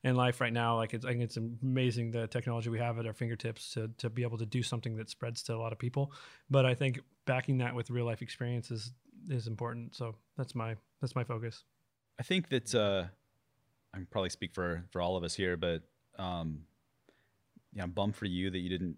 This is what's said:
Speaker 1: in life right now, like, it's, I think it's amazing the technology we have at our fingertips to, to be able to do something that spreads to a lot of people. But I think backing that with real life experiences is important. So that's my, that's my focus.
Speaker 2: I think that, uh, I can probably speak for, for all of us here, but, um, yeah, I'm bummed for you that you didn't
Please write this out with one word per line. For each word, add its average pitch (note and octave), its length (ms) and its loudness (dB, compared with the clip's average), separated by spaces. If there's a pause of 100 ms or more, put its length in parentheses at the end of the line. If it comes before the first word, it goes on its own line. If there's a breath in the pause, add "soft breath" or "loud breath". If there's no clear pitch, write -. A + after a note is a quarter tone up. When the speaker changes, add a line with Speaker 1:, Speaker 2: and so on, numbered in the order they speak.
Speaker 1:
in B2+ 140 6
life B2 240 4
right A#2+ 120 2
now, A#2 240 4
like, A2+ 180 2
it's, A#2+ 100 -4
I B2+ 60 0
think A#2+ 120 2
it's A#2 140 -2
amazing A#2+ 720 2
the A#2 160 0
technology A#2 440 -2
we A2+ 100 0
have A#2+ 180 0
at A#2 80 -2
our A2 60 -4
fingertips A2+ 640 -4
to, A2 240 -2
to A#2+ 120 -2
be A#2+ 120 -2
able A#2 160 -2
to A2+ 80 -2
do B2 160 0
something A#2 340 -2
that A2 140 -6
spreads A#2 340 -6
to A#2 100 -2
a A2+ 40 -2
lot A2+ 140 -2
of A2 60 -6
people. C#3 340 0 (360 loud breath)
But C3+ 180 8
I B2+ 80 6
think B2+ 260 2 (260)
backing C3 320 2
that B2 160 0
with A#2+ 160 -4
real A#2+ 160 2
life A2+ 160 -2
experiences A#2+ 680 -4 (360)
is B2 180 -2
important. A#2 480 -6
So A2+ 220 -6 (200)
that's B2+ 180 -6
my, A2+ 200 -2 (260)
that's C3 140 -4
my B2+ 100 0
focus. A#2 380 -6 (560)
Speaker 2:
I - 60 -6
think F#3 240 0
that, B2+ 260 0
uh, G2+ 300 4 (880)
I - 60 -12
can F#2 80 -8
probably F#2+ 240 -2
speak - 240 -6
for, F2 360 -2
for F2+ 100 -4
all F2 160 2
of F2 80 0
us E2 100 -2
here, F2+ 220 2
but, E2 260 0 (360)
um, E2 420 -4 (1120 soft breath)
yeah, G2+ 120 -4
I'm F2+ 60 -2
bummed G2+ 260 2
for - 100 -4
you F#2 240 0
that F#2 80 -2
you F2+ 100 -2
didn't F2+ 300 -2